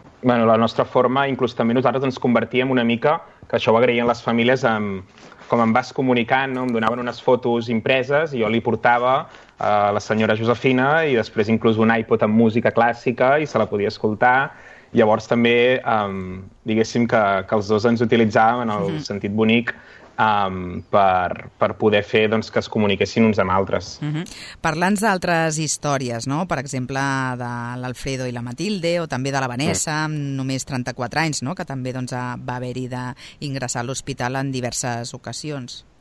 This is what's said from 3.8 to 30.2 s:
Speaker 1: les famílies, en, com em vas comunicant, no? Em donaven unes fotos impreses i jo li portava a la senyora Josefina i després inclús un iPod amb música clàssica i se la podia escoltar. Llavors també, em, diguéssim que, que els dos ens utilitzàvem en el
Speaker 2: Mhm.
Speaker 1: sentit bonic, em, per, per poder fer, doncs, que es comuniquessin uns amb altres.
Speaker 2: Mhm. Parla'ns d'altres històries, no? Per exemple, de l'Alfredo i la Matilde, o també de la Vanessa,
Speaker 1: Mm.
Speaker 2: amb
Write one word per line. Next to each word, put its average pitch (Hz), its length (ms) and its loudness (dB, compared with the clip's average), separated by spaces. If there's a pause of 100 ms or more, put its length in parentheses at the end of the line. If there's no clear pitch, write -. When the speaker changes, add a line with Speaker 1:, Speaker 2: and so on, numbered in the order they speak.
Speaker 1:
les 117 180 0
famílies, 120 400 2
en, 104 380 -2 (440)
com 120 140 2
em 113 120 4
vas 127 200 0
comunicant, 131 640 0
no? 127 100 -4
Em 123 80 -2
donaven 120 260 0
unes 120 220 -6
fotos 120 480 0
impreses 131 640 0
i 117 80 -2
jo 104 80 2
li 113 160 0
portava 123 600 2 (320)
a 104 340 2
la 107 80 0
senyora 110 340 0
Josefina 131 720 2
i 139 100 0
després 107 380 0
inclús 110 240 2
un 113 160 4
iPod 113 320 2
amb 107 100 2
música 113 380 4
clàssica 123 680 2
i 156 60 -2
se 113 160 0
la 104 80 -2
podia 101 240 -2
escoltar. 123 580 2 (460)
Llavors 113 320 4
també, 120 480 4
em, 98 640 -4 (240)
diguéssim 113 420 0
que, 117 140 2 (260)
que 113 80 0
els 101 140 0
dos 107 160 2
ens 117 160 2
utilitzàvem 117 600 4
en 113 80 -4
el 101 240 -2
Speaker 2:
Mhm. 151 100 -6
Speaker 1:
sentit 101 260 -6
bonic, 110 420 2 (440)
em, 95 720 -2
per, 92 600 2 (100)
per 107 180 0
poder 104 260 4
fer, 110 280 2
doncs, 110 180 0
que - 80 -4
es - 120 -2
comuniquessin 104 560 0
uns 107 120 2
amb 95 140 2
altres. 98 500 -2
Speaker 2:
Mhm. 151 220 -4 (380)
Parla'ns 175 420 0
d'altres 170 560 0
històries, 135 680 -2
no? 156 200 -2
Per 160 100 -4
exemple, 131 400 -6 (400)
de 120 120 -8 (280)
l'Alfredo 127 480 -6
i 123 60 -4
la 120 100 -8
Matilde, 170 600 -4
o 160 60 -6
també 131 240 -4
de 139 80 -2
la 131 80 -2
Vanessa, 147 440 -2
Speaker 1:
Mm. 156 140 -2
Speaker 2:
amb 143 320 -4